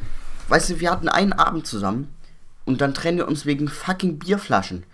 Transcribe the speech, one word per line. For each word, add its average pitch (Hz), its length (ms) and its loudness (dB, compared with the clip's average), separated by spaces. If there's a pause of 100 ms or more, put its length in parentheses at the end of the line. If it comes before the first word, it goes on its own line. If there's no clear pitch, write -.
(500)
weißt 156 220 6
du, 165 80 -2
wir 170 120 2
hatten 170 180 0
einen 190 240 4
Abend 160 320 2
zusammen 107 480 -2 (520)
und 131 160 2
dann 139 120 2
trennen 170 240 0
wir 170 100 0
uns 147 200 -2
wegen 147 200 0
fucking 180 520 -2
Bierflaschen. 104 640 0 (100)